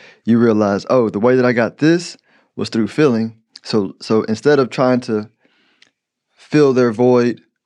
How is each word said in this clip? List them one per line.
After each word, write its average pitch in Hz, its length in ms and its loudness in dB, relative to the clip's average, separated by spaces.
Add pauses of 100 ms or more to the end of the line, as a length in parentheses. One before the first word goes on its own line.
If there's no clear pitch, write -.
(260)
you 113 140 2
realize, 107 500 0
"Oh, 120 200 2
the 104 100 -6
way 123 160 2
that 127 100 2
I 123 80 0
got 110 240 -2
this 170 400 -2 (380)
was - 140 -8
through 113 180 -2
feeling." 113 520 -2 (220)
So, 104 400 -4
so 110 220 0
instead 143 340 0
of 127 140 -2
trying 127 300 0
to 107 280 -6 (1040)
fill 147 420 0
their 123 180 2
void 120 500 0 (240)